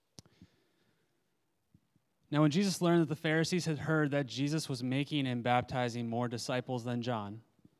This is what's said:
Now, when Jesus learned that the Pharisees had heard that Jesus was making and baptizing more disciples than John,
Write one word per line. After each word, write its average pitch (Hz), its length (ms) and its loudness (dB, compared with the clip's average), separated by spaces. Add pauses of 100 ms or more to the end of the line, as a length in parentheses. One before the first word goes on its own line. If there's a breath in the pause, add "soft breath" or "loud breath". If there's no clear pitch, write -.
(2250 soft breath)
Now, 147 120 4
when 151 100 6
Jesus 190 300 2
learned 170 220 6
that 151 40 0
the 151 80 -4
Pharisees 160 480 0
had 156 160 -2
heard 151 320 0
that 143 140 0
Jesus 143 420 -2
was 127 160 -6
making 135 440 -2
and 123 140 -2
baptizing 123 680 0
more 120 180 -2
disciples 120 560 -4
than 123 180 -4
John, 110 380 -6 (400)